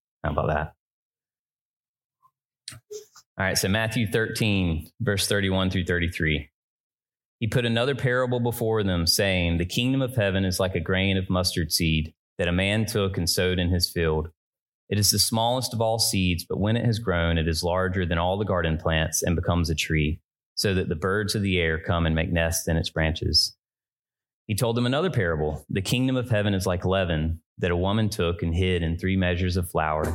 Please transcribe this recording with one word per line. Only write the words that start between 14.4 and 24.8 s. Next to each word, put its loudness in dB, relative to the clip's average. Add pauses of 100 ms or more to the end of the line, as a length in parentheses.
It 0
is 2
the 2
smallest 0
of -2
all 2
seeds, 0
but -4
when 2
it 0
has 2
grown, 0
it 0
is -2
larger 0
than 0
all 0
the -2
garden 0
plants 0
and 0
becomes 0
a 0
tree, -2 (360)
so 0
that -2
the -2
birds -2
of -2
the 0
air 2
come 0
and 2
make 0
nests 0
in 2
its 0
branches." 0 (880)
He -2
told 0
them 2